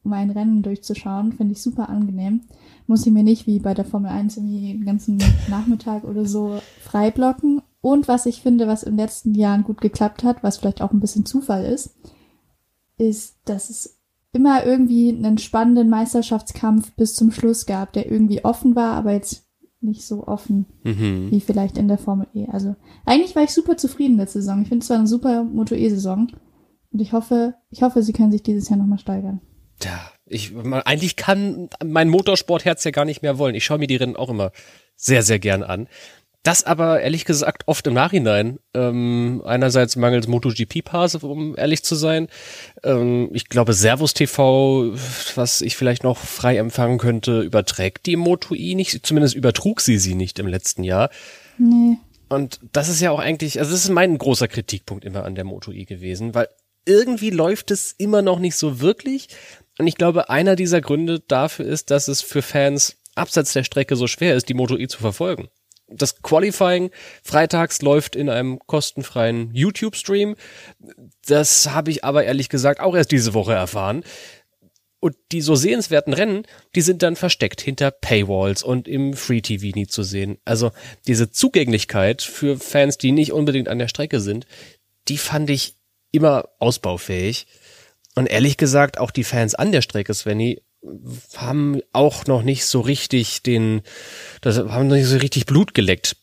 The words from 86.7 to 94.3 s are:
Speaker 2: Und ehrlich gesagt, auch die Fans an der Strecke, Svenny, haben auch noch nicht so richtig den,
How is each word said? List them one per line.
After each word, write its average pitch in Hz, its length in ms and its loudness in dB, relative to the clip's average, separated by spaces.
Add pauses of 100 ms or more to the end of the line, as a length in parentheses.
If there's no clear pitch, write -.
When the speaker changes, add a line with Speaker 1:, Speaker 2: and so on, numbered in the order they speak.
Speaker 2:
Und 131 100 0
ehrlich 131 320 2
gesagt, 143 400 4
auch 120 140 -4
die 123 120 -2
Fans 113 300 0
an 202 180 0
der 135 120 2
Strecke, 104 320 -4
Svenny, 110 480 -2 (720)
haben 139 440 -2 (140)
auch 143 320 2
noch 127 180 2
nicht 131 220 -2
so 123 160 0
richtig 127 640 -2
den, 110 380 0 (600)